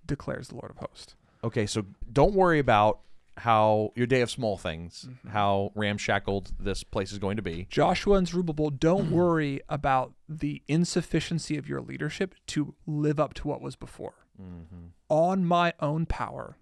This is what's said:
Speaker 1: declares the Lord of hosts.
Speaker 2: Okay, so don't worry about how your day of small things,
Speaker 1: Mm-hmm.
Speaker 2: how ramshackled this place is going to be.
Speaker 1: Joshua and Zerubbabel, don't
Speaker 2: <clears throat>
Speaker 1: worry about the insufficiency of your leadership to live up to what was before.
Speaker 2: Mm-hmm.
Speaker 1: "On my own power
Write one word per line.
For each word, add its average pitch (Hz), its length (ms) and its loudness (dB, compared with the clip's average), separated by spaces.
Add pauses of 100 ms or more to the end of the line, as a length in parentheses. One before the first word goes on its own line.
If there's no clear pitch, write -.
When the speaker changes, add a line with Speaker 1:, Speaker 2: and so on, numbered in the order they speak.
Speaker 1:
declares 135 440 -8
the - 80 -14
Lord - 160 -14
of - 60 -20
hosts. - 360 -16 (300)
Speaker 2:
Okay, 113 220 0
so 107 180 -2 (280)
don't 151 220 6
worry 180 240 4
about 107 400 4 (400)
how 107 580 4
your 120 100 2
day 127 140 2
of 120 100 0
small 107 280 -2
things, 85 500 -8
Speaker 1:
Mm-hmm. 127 200 -18
Speaker 2:
how 101 460 0
ramshackled 101 840 -2
this 95 260 -4
place 101 280 -4
is 101 60 -10
going 101 180 -2
to 110 60 -4
be. 87 280 -6
Speaker 1:
Joshua 180 480 4
and 180 100 2
Zerubbabel, 165 420 -2
don't 156 400 2
Speaker 2:
<clears throat> 165 120 4
Speaker 1:
worry 156 480 2
about 135 420 0 (160)
the 147 400 -6
insufficiency 165 880 0
of 143 120 -8
your 139 120 -6
leadership 147 540 -6 (140)
to 147 260 -4 (120)
live 151 340 0
up 143 140 0
to - 140 -6
what 143 140 -6
was 135 140 -10
before. - 500 -14 (140)
Speaker 2:
Mm-hmm. 87 480 -16 (200)
Speaker 1:
"On 180 360 4
my 175 340 4
own 156 280 0
power 127 560 -8